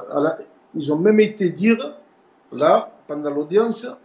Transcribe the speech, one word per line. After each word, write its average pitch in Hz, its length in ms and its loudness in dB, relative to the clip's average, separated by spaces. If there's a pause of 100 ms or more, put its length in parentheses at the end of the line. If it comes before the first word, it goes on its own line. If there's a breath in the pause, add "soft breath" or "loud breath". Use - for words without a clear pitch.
(100)
à 143 100 0
la, 156 180 0 (340)
ils 147 180 -4
ont 151 80 0
même 214 220 4
été 202 300 0
dire, 220 260 2 (760)
là, 165 400 2 (160)
pendant 147 220 -8
l'audience, 190 580 -2 (180)